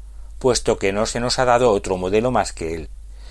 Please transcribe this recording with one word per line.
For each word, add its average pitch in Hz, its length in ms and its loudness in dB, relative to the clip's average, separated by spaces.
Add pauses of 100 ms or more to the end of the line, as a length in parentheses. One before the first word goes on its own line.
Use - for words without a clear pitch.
(380)
puesto 117 400 2
que 98 120 2
no 104 140 0
se 117 160 -4
nos 120 180 0
ha 131 60 2
dado 120 260 6
otro 95 280 2
modelo 107 320 2
más 113 240 0
que 82 200 -6
él, 78 140 -8 (420)